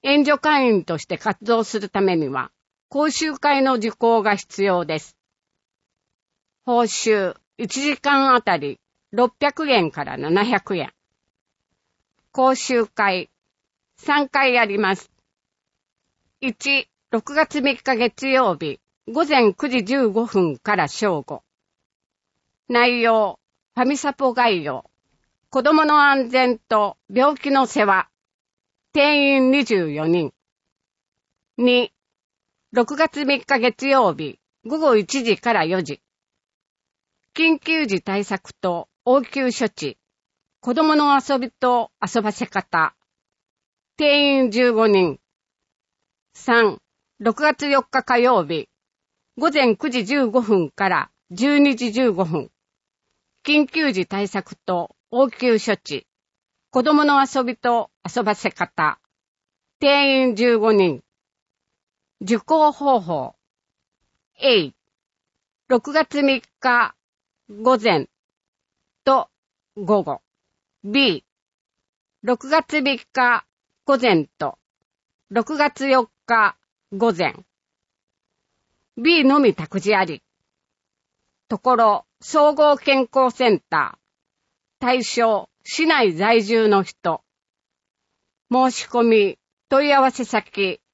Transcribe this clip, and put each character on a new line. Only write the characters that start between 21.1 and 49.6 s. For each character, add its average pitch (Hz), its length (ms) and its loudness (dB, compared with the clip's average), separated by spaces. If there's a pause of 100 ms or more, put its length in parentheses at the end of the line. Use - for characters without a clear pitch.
午。 - 220 -14 (1300)
内 240 320 0
容、 220 380 0 (360)
フ 247 60 -2
ァ 247 40 2
ミ 277 120 0
サ 277 160 -4
ポ 262 200 -2
概 226 300 0
要。 139 260 -8 (600)
子 254 140 -2
供 311 220 4
の 294 240 4
安 247 200 0
全 247 280 2
と 208 400 -2 (120)
病 262 260 2
気 277 160 -6
の 269 140 2
世 220 200 -2
話。 190 240 0 (840)
定 285 420 2
員 262 160 2
二 277 140 0
十 180 260 -2
四 156 200 -2
人。 165 220 -2 (1200)
二、 247 360 2 (800)
六 247 240 -2
月 294 300 -2
三 277 160 0
日 277 180 -2
月 262 280 -2
曜 254 260 2
日、 147 260 -12 (260)
午 285 140 -6
後 285 160 2
一 220 280 -2
時 220 140 0
か 233 160 -4
ら 170 120 0
四 180 180 -2
時。 143 180 -12 (1300)
緊 320 240 0
急 320 260 -2
時 196 160 -4
対 202 220 -4
策 - 300 -8
と 175 360 -6 (160)
応 262 160 4
急 254 300 -4
処 233 140 -4
置。 147 320 -8 (640)
子 240 140 -4
供 311 220 2
の 294 200 2
遊 277 220 -2
び 247 140 -6
と 247 480 -2
遊 220 220 -2
ば 214 100 -4
せ - 160 -8
方。 - 480 -4 (1000)
定 285 420 2
員 247 120 0
十 247 200 2
五 220 160 2
人。 185 320 2 (1120)
三、 226 460 0 (400)
六 226 240 -2
月 294 240 0
四 277 160 2
日 - 180 -4
火 247 160 -2
曜 240 260 2
日、 156 260 -8 (680)
午 294 140 -2
前 254 240 2